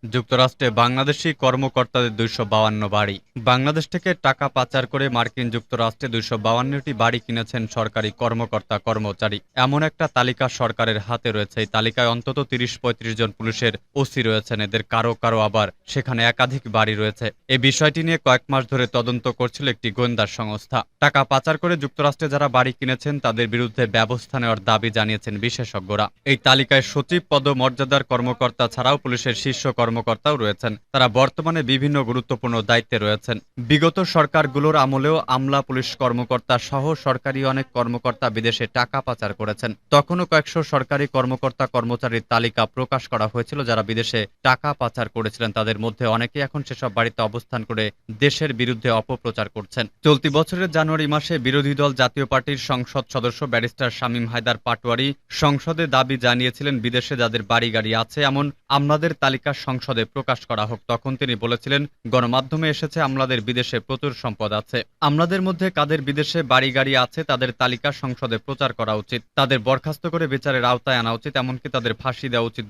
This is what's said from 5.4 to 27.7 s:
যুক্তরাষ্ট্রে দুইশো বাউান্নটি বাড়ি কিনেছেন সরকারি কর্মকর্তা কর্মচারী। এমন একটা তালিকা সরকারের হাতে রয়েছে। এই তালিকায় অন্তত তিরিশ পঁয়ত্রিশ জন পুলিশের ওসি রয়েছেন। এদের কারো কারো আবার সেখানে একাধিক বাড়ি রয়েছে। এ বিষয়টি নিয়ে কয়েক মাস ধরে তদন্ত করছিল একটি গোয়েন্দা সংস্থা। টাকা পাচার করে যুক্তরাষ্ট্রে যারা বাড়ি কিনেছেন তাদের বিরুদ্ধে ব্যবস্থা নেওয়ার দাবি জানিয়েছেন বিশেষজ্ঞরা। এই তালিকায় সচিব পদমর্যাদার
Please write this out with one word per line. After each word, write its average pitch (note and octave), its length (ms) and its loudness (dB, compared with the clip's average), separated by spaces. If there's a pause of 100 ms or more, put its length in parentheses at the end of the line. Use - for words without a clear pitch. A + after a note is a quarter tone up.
যুক্তরাষ্ট্রে A#2 600 -2
দুইশো A#2 280 -2
বাউান্নটি B2+ 560 0
বাড়ি A#2 260 2
কিনেছেন A2+ 480 -4
সরকারি G#2+ 440 -2
কর্মকর্তা A2+ 680 -2
কর্মচারী। G#2+ 600 -2 (160)
এমন C#3 280 4
একটা D#3 240 -2
তালিকা B2+ 420 0
সরকারের A2+ 500 0
হাতে A#2 320 -4
রয়েছে। G#2 280 -4
এই A2 60 0
তালিকায় A2+ 420 0
অন্তত A#2+ 320 -2
তিরিশ B2 400 -2
পঁয়ত্রিশ A2+ 360 -2
জন A2+ 160 0
পুলিশের A2+ 420 -2 (220)
ওসি C#3 260 0
রয়েছেন। A2 400 0
এদের G#2+ 220 -2
কারো A#2 300 0
কারো A2+ 260 0
আবার G#2 280 2 (200)
সেখানে B2+ 360 -2
একাধিক B2+ 440 2
বাড়ি G#2+ 280 2
রয়েছে। G#2+ 360 -2 (160)
এ C3 100 2
বিষয়টি C#3+ 460 2
নিয়ে E3 220 0
কয়েক B2+ 240 4
মাস C3 220 0
ধরে B2 160 0
তদন্ত B2 400 -2
করছিল B2+ 400 -2
একটি A#2 240 -2
গোয়েন্দা A#2 360 0
সংস্থা। A2 560 -4 (160)
টাকা C#3 240 2
পাচার C#3 340 0
করে F3 200 -2
যুক্তরাষ্ট্রে C#3+ 520 -2
যারা C#3+ 180 0
বাড়ি B2+ 260 2
কিনেছেন C#3 460 -4
তাদের A#2 280 0
বিরুদ্ধে A#2+ 380 -2
ব্যবস্থা A2+ 540 -2
নেওয়ার A2+ 240 0
দাবি A2 280 2
জানিয়েছেন G#2+ 460 -2
বিশেষজ্ঞরা। G#2 720 -4 (160)
এই C#3 120 4
তালিকায় C3 440 4
সচিব D#3 480 -2
পদমর্যাদার C3+ 760 2